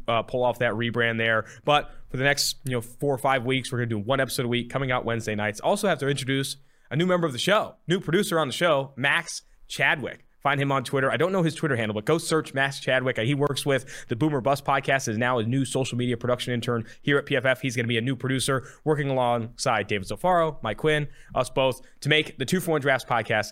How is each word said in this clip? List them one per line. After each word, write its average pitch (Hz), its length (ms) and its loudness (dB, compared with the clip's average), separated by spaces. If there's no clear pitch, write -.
uh, 113 160 2
pull 123 220 -2
off 117 160 2
that 120 120 2
rebrand 117 460 2
there. 113 260 2
But 147 260 2
for 135 60 -6
the 131 80 0
next, - 400 2
you 131 80 -2
know, 123 80 0
four 139 340 -4
or 127 40 -2
five 135 260 2
weeks, 131 280 0
we're 120 60 -2
gonna 120 80 0
do 113 120 -2
one 127 220 0
episode 135 260 -2
a - 20 -2
week 120 220 -2
coming 135 200 -2
out 127 140 0
Wednesday 110 300 -2
nights. 104 260 -2
Also 202 280 0
have 160 100 0
to 139 100 -2
introduce 135 480 -2
a 123 60 -4
new 175 100 2
member 175 200 2
of 143 80 -4
the 120 40 -6
show, 196 360 0
new 175 140 0
producer 170 380 0
on 151 100 0
the 120 60 -6
show, 143 420 0
Max 147 460 -2
Chadwick. 139 580 -2
Find 139 220 2
him 139 80 0
on 135 140 2
Twitter. 135 260 0
I 113 60 2
don't 170 160 2
know 190 100 2
his 156 140 0
Twitter 147 180 -2
handle, 107 200 0
but 104 120 -4
go 156 100 4
search 160 380 -2
Max 139 240 0
Chadwick. 127 400 0
He 120 160 0
works 143 320 -2
with - 420 -2
the 127 60 -4
Boomer 147 260 0
Bust 135 240 0
podcast, 135 440 0
is 107 100 -2
now 123 220 2
a - 20 0
new 127 220 0
social - 340 -2
media 123 180 0
production 123 380 -2
intern 117 300 -2
here 143 160 4
at - 80 -2
P 139 100 0
F 123 80 0
F. 131 160 4
He's 131 160 -4
gonna 117 120 0
be 117 100 0
a - 20 2
new 127 160 -2
producer 131 480 -2
working 147 260 0
alongside 120 800 0
David 98 200 -2
Zofaro, 165 540 0
Mike 110 160 -4
Quinn, 151 300 0
us 127 160 0
both, 131 320 0
to - 80 -2
make 151 300 2
the 131 80 -4
Two 180 140 2
for 170 100 -2
One 156 100 2
Drafts 131 240 2
podcast 113 480 0